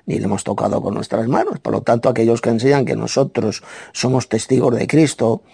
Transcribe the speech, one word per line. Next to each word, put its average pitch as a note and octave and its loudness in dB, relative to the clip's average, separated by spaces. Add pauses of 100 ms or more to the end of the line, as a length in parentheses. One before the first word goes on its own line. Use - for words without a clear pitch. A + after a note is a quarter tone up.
ni - -4
le - -2
hemos - -2
tocado - -2
con G2 -4
nuestras A2+ -4
manos. D#3+ -2
Por - -4
lo G2+ 0
tanto, A#2+ 2
aquellos A#2 2
que A#2 0
enseñan C3 2
que - -2
nosotros A2+ -2 (320)
somos B2+ 0
testigos B2 2
de A2+ -2
Cristo, C3+ 2 (100)